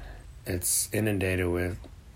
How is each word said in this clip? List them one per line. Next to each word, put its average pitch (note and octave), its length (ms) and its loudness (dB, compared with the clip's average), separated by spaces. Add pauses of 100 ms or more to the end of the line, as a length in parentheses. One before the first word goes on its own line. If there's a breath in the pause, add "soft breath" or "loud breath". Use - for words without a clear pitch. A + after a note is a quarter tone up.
(460 loud breath)
it's - 460 2
inundated F#2+ 560 4
with F2 300 2 (380)